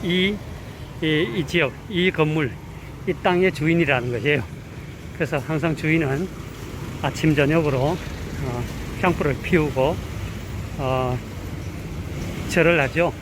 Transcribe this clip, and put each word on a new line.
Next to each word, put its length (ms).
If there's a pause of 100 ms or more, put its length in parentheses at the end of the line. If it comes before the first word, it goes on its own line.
이, 320 (640)
이, 340
이 120
지역, 260 (160)
이 220
건물, 400 (560)
이 60 (100)
땅의 300
주인이라는 580
거예요. 320 (720)
그래서 240
항상 360
주인은 520 (760)
아침, 340
저녁으로, 440
어, 840 (380)
향불을 400
피우고, 540 (800)
어, 400 (1300)
절을 320
하죠. 300 (100)